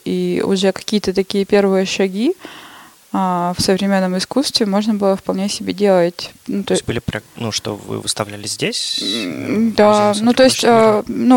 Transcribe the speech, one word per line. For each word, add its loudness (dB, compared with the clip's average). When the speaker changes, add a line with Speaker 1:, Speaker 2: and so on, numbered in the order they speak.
Speaker 1:
И -2
уже 0
какие-то -2
такие -2
первые 2
шаги, -2
а, -2
в -4
современном 0
искусстве -2
можно 0
было 2
вполне -4
себе -6
делать. 2
Ну, -2
Speaker 2:
То -8
Speaker 1:
то 0
Speaker 2:
есть -2
были -4
про-, -6
ну, -4
что -6
вы -8
выставляли -6
здесь, -6
Speaker 1:
М, -6
Speaker 2:
э, -2
в -6
Speaker 1:
да, 4
Speaker 2:
Музее 0
Speaker 1:
ну, 4
то 4
есть, 4
Speaker 2:
художественного 6
мира? 0
Speaker 1:
э, -6